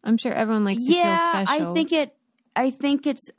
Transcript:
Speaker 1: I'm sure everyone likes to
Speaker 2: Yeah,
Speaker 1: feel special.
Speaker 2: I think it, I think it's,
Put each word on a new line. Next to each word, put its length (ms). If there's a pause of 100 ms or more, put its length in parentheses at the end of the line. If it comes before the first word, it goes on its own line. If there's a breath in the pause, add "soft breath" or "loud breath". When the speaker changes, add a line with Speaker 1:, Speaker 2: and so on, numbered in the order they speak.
Speaker 1:
I'm 140
sure 160
everyone 320
likes 180
to 100
Speaker 2:
Yeah, 520
Speaker 1:
feel 0
special. 260
Speaker 2:
I 20
think 200
it, 240 (380)
I 160
think 360
it's, 320